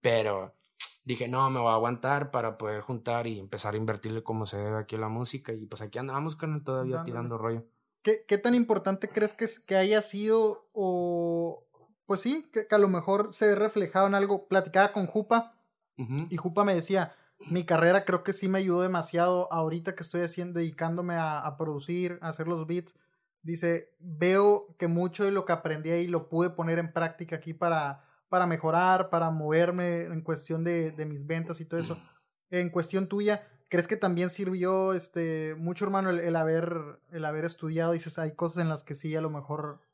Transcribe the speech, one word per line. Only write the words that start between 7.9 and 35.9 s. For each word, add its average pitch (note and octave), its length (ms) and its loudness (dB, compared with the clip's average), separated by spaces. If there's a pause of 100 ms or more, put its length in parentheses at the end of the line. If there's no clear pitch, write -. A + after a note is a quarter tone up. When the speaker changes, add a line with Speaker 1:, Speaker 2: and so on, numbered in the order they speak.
Speaker 2:
¿Qué, G#3+ 240 2
qué G3+ 120 2
tan A#3+ 160 2
importante G3+ 540 0
crees G#3 260 0
que A#3 100 -4
es, A3+ 160 -4
que - 160 0
haya G#3 260 4
sido G#3+ 680 0
o... F3 920 -2 (400)
Pues G3 140 -2
sí, D4 320 -2
que, G#3+ 140 -2
que - 80 2
a G#3+ 40 8
lo G3+ 100 8
mejor G3 460 0
se G#3+ 140 4
ve G3+ 80 8
reflejado G3+ 500 2
en G3 80 4
algo? G3 340 2
Platicaba F#3+ 440 4
con F#3+ 140 0
Jupa A3+ 520 0 (400)
Speaker 1:
Ujú. C3 180 -4 (140)
Speaker 2:
y F3+ 60 -4
Jupa F#3 280 0
me G3 100 4
decía, F3 380 0 (380)
"Mi E3+ 140 0
carrera E3+ 400 6
creo F3+ 180 0
que G3 100 -2
sí F#3+ 160 0
me F#3+ 100 2
ayudó F3+ 240 2
demasiado F3+ 680 0
ahorita E3 440 -2
que - 80 -10
estoy F3 180 -2
haciendo, F3 380 -4
dedicándome E3+ 560 -2
a, D#3 240 -2
a D3 160 -6
producir, E3+ 680 -4
a E3 60 -6
hacer D#3+ 180 -6
los E3 200 -2
beats". F3 320 -6 (440)
Dice, E3+ 560 -2
"Veo F#3+ 680 4 (120)
que F3 100 0
mucho F3 360 0
de G3 80 2
lo F#3+ 120 0
que F3 80 0
aprendí D#3 380 -2
ahí E3+ 160 2
lo E3 220 -2
pude E3+ 220 2
poner E3 280 -2
en E3 140 -4
práctica E3 440 -4
aquí D#3+ 180 -10
para, D#3+ 500 -2 (240)
para F3+ 180 4
mejorar, F3 640 4
para E3 200 2
moverme E3+ 720 2
en E3+ 200 -6
cuestión D#3+ 420 -4
de, E3 280 0
de D#3 120 -8
mis C#3+ 220 -8
ventas E3 340 -4
y E3 40 -10
todo E3 160 -4
eso". E3 160 -4
Speaker 1:
Mm. - 120 -20 (420)
Speaker 2:
En F3+ 200 0
cuestión F3 380 -2
tuya, G#3 380 0 (220)
¿crees F3 200 2
que G#3+ 80 -2
también F3+ 340 0
sirvió, F#3+ 640 0
este, D#3+ 600 -4
mucho, E3+ 280 -4
hermano, G3 260 0